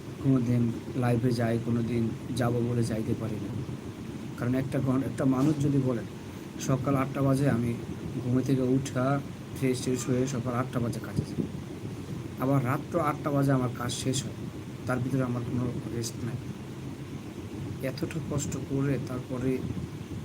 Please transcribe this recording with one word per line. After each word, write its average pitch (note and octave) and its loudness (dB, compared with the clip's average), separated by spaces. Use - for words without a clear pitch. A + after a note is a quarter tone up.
কোনো C3+ 6
দিন A#2 4
লাইভে B2 4
যাই, A#2 2
কোনো A#2 2
দিন A2+ 2
যাবো A#2+ 2
বলে A#2+ 2
যাইতে A2 0
পারি G#2+ -2
না। G2+ -4
কারণ B2 2
একটা C3+ 0
ঘন-, C3 2
একটা A#2+ 0
মানুষ C3+ 4
যদি C#3 4
বলেন, A2+ 0
সকাল C3+ 2
আটটা C3+ 0
বাজে C3+ 6
আমি A#2+ 2
ঘুম B2+ 4
থেকে C3 4
উঠা, C3 2
ফ্রেশ B2+ 2
ট্রেশ B2+ 0
হয়ে B2+ 4
সকাল B2 0
আটটা B2 0
বাজে A#2 0
কাজে G2+ -2
যাই, - -2
আবার C3 4
রাত্র C#3+ 0
আটটা D3 0
বাজে C#3 6
আমার B2+ 4
কাজ A#2+ -2
শেষ - 0
হয়, - -4
তার B2+ 2
ভিতরে C3 2
আমার A#2+ -2
কোনো B2 0
রেস্ট A#2 -4
নাই। A2+ -4
এতটা D#3 -4
কষ্ট C#3+ -2
করে C3+ 2
তারপরে B2+ -2